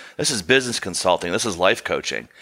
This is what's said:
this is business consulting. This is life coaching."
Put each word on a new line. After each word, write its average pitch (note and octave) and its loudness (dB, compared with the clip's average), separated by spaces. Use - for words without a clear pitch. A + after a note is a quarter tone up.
this - 0
is A2+ -2
business B2 2
consulting. F2 0
This G#2 -2
is F#2+ -4
life F#2+ 2
coaching." C2+ -4